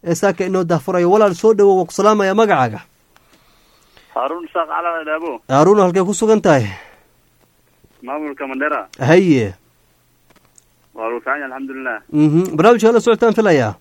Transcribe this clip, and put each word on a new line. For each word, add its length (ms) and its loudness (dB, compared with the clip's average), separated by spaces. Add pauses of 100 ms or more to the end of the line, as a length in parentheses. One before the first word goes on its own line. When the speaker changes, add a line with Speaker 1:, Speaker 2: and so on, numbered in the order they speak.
Speaker 1:
ee 120 -2
saaka 300 -2
inoo 180 -2
daahfurayo. 480 0
Walaal 240 2
soo 180 2
dhawow, 240 4
waan 80 -2
ku 80 -18
salaamayaa, 400 2
magacaaga? 460 0 (1400)
Speaker 2:
Haruun 340 -6
Isaaq 180 -4
Cali 380 -6
Dhaabo. 420 -8
Speaker 1:
Haruun, 320 4
halkee 240 0
ku 100 -4
sugan 280 0
tahay? 240 2 (1400)
Speaker 2:
Maamulka 460 -10
Mandera. 400 -6 (100)
Speaker 1:
Haye. 560 2 (1400)
Speaker 2:
Waa 100 -8
lagu 160 -6
fiican 160 -4
yahay, 160 -10
alxamdulilah. 440 -10 (140)
Speaker 1:
Mhm. 460 2
Barnaamijka 340 4
la 80 2
socotaan 380 2
filayaa? 440 2